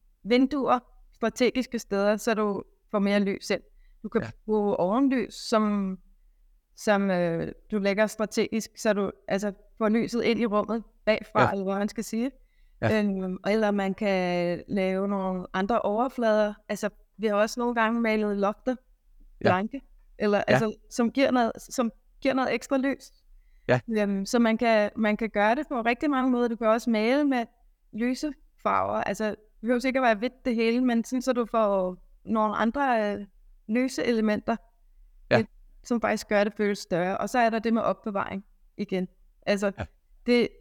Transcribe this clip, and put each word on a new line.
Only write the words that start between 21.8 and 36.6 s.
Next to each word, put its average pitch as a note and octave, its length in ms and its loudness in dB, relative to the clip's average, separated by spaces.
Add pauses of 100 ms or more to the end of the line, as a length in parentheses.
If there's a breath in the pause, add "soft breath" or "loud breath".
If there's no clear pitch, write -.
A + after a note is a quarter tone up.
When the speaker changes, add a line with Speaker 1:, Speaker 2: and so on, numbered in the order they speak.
Speaker 1:
giver C4 140 0
noget C4 200 0
ekstra C4+ 240 -2
lys. C4 340 -4 (560)
Speaker 2:
Ja. B2 120 2 (180)
Speaker 1:
Øhm, G3+ 280 0
så B3 120 0
man A3+ 200 4
kan, A3 380 2
man G#3+ 200 0
kan A3 140 -4
gøre G#3 240 2
det D4 140 -4
på B3 140 -2
rigtig A#3+ 280 0
mange C4 200 2
måder. A#3+ 180 2
Du A#3 80 -4
kan A3+ 100 -4
også A#3 240 2
male A#3 340 2
med B3+ 200 0 (480)
lyse B3+ 400 -4 (300)
farver. G3 400 0
Altså, G#3+ 280 -2
det - 60 -6 (240)
behøver A#3+ 260 0
ikke B3+ 120 0
at C4 40 2
være A#3 120 4
hvidt B3 300 -6
det B3 100 0
hele, A#3 300 2
men A#3 200 2
sådan, B3+ 180 -4
så C4 100 0
du A#3+ 140 -2
får G3 500 0 (280)
nogle G#3+ 320 0
andre, A3+ 580 0
øh, G3+ 120 -10 (420)
løse B3+ 360 -2
elementer, A3 520 0 (720)
Speaker 2:
Ja. - 80 6
Speaker 1:
øh, A3+ 60 2 (400)
som A#3 160 -2
faktisk G#3+ 280 -4
gør, G#3 160 2
det G#3 120 -2
føles G3+ 220 0